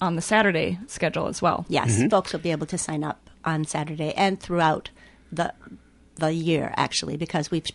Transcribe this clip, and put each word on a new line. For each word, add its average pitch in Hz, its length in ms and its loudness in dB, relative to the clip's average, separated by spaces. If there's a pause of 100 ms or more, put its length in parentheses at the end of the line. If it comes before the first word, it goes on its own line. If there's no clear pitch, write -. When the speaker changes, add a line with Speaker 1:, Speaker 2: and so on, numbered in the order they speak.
Speaker 1:
on 170 160 0
the 170 60 -2
Saturday 190 680 2
schedule - 400 -2
as - 120 -6
well. 175 280 2
Speaker 2:
Yes. 117 280 2
Speaker 3:
Mm-hmm. 120 120 6
Speaker 2:
Folks 202 240 2
will 156 80 -4
be 170 100 -2
able 156 160 -2
to 180 100 -6
sign 156 280 -4
up - 260 -8 (140)
on 160 200 0
Saturday 156 500 -4
and 190 260 2
throughout 165 500 2 (400)
the 165 240 -2 (640)
the 156 160 0
year, 165 440 0
actually, - 400 -2
because 156 340 -2
we've 165 240 -2